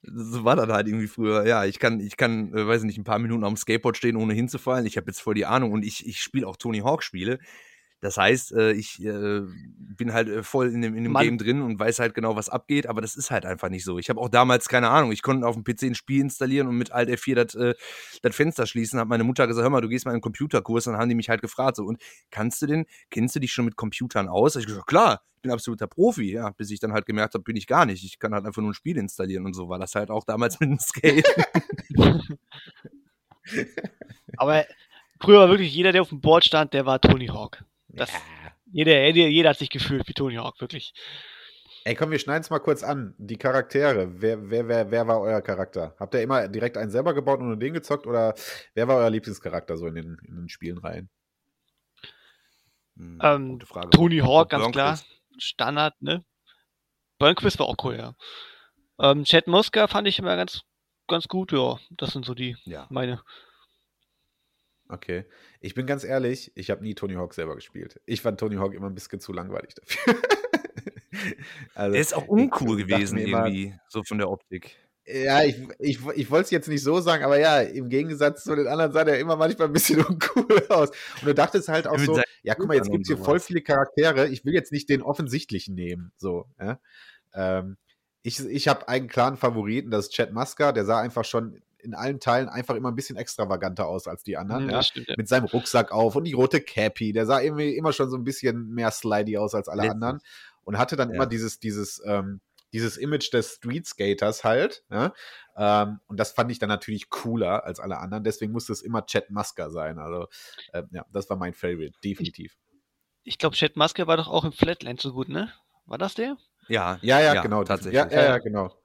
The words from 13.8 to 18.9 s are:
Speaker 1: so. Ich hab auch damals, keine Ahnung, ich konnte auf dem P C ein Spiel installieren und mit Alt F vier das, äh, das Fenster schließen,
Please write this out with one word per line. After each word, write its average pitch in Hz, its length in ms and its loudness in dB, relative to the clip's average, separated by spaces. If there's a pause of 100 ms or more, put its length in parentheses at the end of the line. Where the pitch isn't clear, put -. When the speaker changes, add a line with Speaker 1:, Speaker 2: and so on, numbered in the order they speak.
Speaker 1:
so. 90 140 -4
Ich - 100 -8
hab - 80 -2
auch 120 120 -4
damals, 123 400 4
keine 123 200 4
Ahnung, 135 240 4
ich - 100 -6
konnte 131 240 0
auf 113 80 0
dem 113 100 -10
P 123 100 -2
C 135 120 -4
ein 120 80 -2
Spiel 135 260 0
installieren 135 460 0
und 120 100 0
mit 120 160 -2
Alt 123 160 2
F 123 120 -2
vier 131 140 0
das, 120 200 2
äh, 120 180 2 (500)
das 117 120 2
Fenster 147 320 2
schließen, 117 320 -2